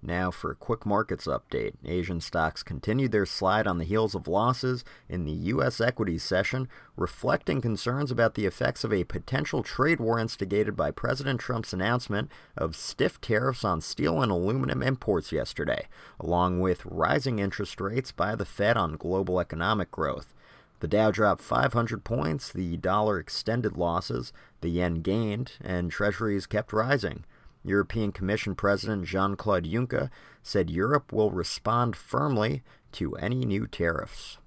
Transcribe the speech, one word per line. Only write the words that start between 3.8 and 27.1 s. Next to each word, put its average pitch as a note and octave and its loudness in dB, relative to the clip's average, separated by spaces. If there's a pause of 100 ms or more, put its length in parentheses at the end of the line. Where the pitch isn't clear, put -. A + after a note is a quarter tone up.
heels G#2+ 2
of E2+ -6
losses B2 2 (240)
in F2+ -4
the D2 -2
U - 0
S B2+ 0
equities G#2+ 0
session, G2 0 (300)
reflecting - -2
concerns B2 -2
about A#2 2
the G#2 0
effects - -2
of A2+ 0
a F#2 2
potential - -2
trade D3+ 0
war A#2 2
instigated G#2 0
by D2 0
President C3 -2
Trump's A#2 -4
announcement G#2 0 (280)
of D#2+ -2
stiff - -2
tariffs B2 0
on F2+ 2
steel - 0
and A2+ 4
aluminum F#2+ 0
imports G#2+ 0
yesterday, C#2+ -2 (320)
along F2 2
with F#2 2
rising A2 0
interest - -4
rates A2 -4
by G2 0
the G2 -4
Fed G#2+ 2
on E2 0
global F#2 0
economic F2 0
growth. - -4 (460)
The F2 -4
Dow G#2 4
dropped G2+ 4
five B2 2
hundred A#2+ 0
points, C#3+ -2
the F2 -4
dollar G2 2
extended A2 -2
losses, F2 -2 (260)
the - -2
yen F2 2
gained, G#2 -2 (100)
and F2+ -2
treasuries G2+ 0
kept - -2
rising. A2 0 (380)